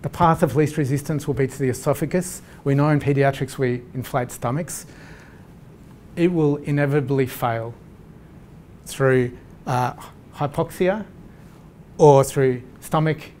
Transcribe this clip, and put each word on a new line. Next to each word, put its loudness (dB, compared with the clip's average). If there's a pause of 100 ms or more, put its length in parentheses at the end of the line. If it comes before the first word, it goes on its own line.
The -8
path 2
of 0
least 2
resistance -2
will -2
be 0
to -10
the 0
esophagus. -2 (240)
We 2
know 4
in 4
paediatrics 0
we -2 (120)
inflate -4
stomachs. -6 (1300)
It 2
will 2
inevitably 0
fail -4 (1120)
through, 2 (340)
uh, -2 (420)
hypoxia -2 (920)
or 8
through 0 (200)
stomach -2